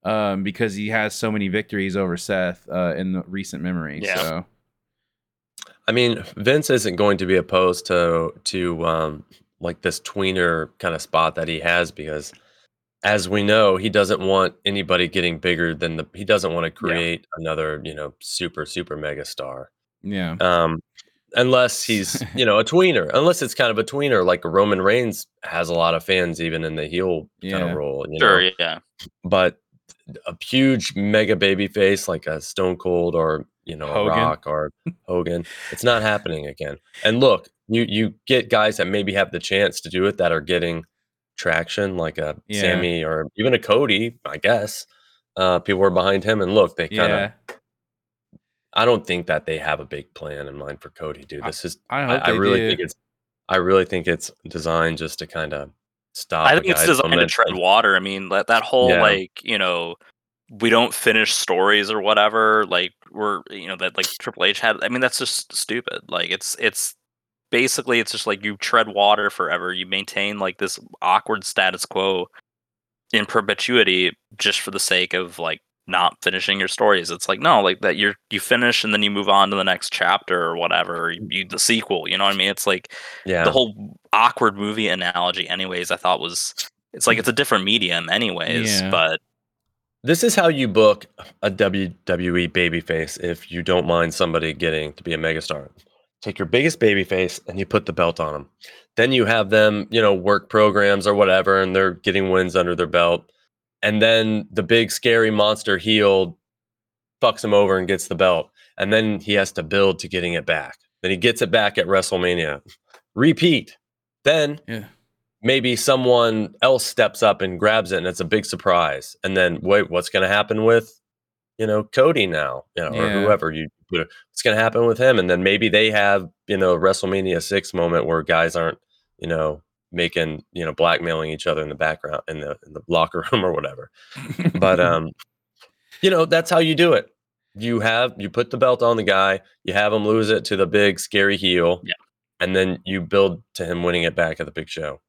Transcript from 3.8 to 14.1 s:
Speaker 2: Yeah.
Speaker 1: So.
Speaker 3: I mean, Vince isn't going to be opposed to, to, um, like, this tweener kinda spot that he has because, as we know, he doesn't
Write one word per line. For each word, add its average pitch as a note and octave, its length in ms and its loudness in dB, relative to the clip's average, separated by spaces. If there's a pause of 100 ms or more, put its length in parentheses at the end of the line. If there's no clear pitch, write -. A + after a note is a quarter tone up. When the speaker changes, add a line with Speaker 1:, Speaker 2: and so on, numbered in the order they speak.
Speaker 2:
Yeah. G2 140 -4
Speaker 1:
So. E2+ 300 -6 (1400)
Speaker 3:
I A2+ 40 -2
mean, A#2 320 0 (140)
Vince C3+ 340 2
isn't G#2+ 240 0
going G2+ 240 4
to F#2 80 -2
be F#2+ 80 4
opposed F#2 520 2
to, E2+ 460 0 (120)
to, F2 400 -4
um, D#2+ 400 -2 (340)
like, E2+ 220 -8
this F2 200 -2
tweener F2+ 680 -2 (100)
kinda E2+ 200 -2
spot D#2+ 360 0
that E2 120 -4
he D#2+ 120 -6
has E2+ 320 0
because, D2+ 420 -10 (680)
as G2+ 260 0
we G2+ 140 0
know, G#2 340 4
he G#2 120 -2
doesn't G2+ 300 2